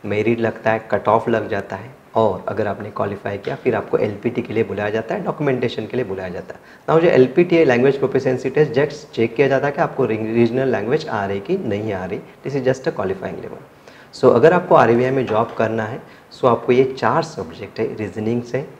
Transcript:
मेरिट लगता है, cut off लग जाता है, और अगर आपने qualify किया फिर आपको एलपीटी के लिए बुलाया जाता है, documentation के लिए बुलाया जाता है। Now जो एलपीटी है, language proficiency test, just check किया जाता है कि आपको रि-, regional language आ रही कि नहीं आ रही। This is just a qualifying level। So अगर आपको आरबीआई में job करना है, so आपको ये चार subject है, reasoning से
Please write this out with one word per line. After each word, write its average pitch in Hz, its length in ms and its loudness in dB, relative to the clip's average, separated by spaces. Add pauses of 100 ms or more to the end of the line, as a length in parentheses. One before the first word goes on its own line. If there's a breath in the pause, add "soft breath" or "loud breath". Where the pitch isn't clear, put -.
मेरिट 107 360 0
लगता 113 300 -2
है, 113 200 -2
cut 101 180 0
off 110 200 2
लग 110 200 0
जाता 98 280 -6
है, 110 140 -14 (240)
और 104 340 2
अगर 104 180 -4
आपने 104 240 -8
qualify 101 480 -6
किया - 180 -6
फिर 123 180 0
आपको 113 240 -2
एलपीटी 113 440 -2
के 107 120 -8
लिए 113 100 2
बुलाया 101 260 -4
जाता 110 240 -4
है, - 100 -6
documentation 123 640 -2
के 120 100 -6
लिए 123 100 -2
बुलाया 95 220 -8
जाता 90 260 -10
है। - 60 -20 (280 loud breath)
Now 160 120 4
जो 170 100 4
एलपीटी 165 460 4
है, 165 80 6
language 135 340 4
proficiency 131 520 -2
test, 147 220 2
just 143 420 -2
check 117 220 0
किया 139 120 4
जाता 135 180 2
है 147 60 -2
कि - 80 -6
आपको 135 260 0
रि-, 110 140 -2
regional 117 480 2
language 117 400 -2
आ 104 180 -2
रही 98 140 -4
कि 180 180 -2
नहीं 107 340 -4
आ 92 120 -4
रही। 92 160 -8 (260 loud breath)
This 139 120 -4
is 123 80 -2
just 127 220 0
a - 60 -4
qualifying 95 440 -6
level। - 240 -14 (520 loud breath)
So - 200 4
अगर 143 180 8
आपको 180 220 2
आरबीआई 120 360 6
में 131 160 0
job 110 320 0
करना 110 260 0
है, 117 160 -8 (320 loud breath)
so - 140 -2
आपको 120 260 2
ये 131 120 6 (140)
चार 127 240 0
subject - 580 -10
है, - 160 -2
reasoning 110 460 -4
से 135 240 -6 (140)